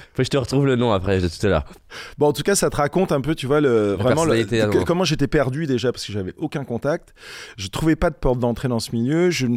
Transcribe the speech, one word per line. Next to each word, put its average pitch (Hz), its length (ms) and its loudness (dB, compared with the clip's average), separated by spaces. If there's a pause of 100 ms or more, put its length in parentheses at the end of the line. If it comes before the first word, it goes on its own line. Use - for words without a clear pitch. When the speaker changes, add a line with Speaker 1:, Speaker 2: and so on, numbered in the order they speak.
(140)
Speaker 1:
Faut - 40 -2
que 131 60 0
je - 60 -2
te 143 60 0
retrouve 131 300 0
le 131 100 4
nom 120 160 2
après, 95 280 2
de 90 60 2
tout - 180 -4
à 104 40 2
l'heure. 80 160 2 (540)
Speaker 2:
Bon, 147 80 4
en 147 60 4
tout 143 120 -6
cas, 202 100 2
ça 165 160 2
te - 60 -4
raconte 160 340 0
un 147 100 2
peu, 143 140 -2
tu 131 140 -6
vois, 147 120 2
le, 113 320 4
Speaker 1:
La 95 40 0
Speaker 2:
vraiment 123 280 2
le, 156 60 2
Speaker 1:
personnalité, 113 300 2
Speaker 2:
que, 107 60 2
Speaker 1:
vraiment. 104 180 2
Speaker 2:
comment 175 200 0
j'étais 143 220 0
perdu 147 400 0
déjà, 123 240 0
parce - 160 -10
que 101 60 -12
j'avais 95 240 -6
aucun 147 260 -6
contact. 139 500 -6 (440)
Je 98 100 -10
trouvais 156 300 0
pas 175 140 0
de - 40 -6
porte 127 240 0
d'entrée 120 300 -2
dans 120 100 -2
ce - 160 -6
milieu. 156 360 2
Je, 131 160 -2 (100)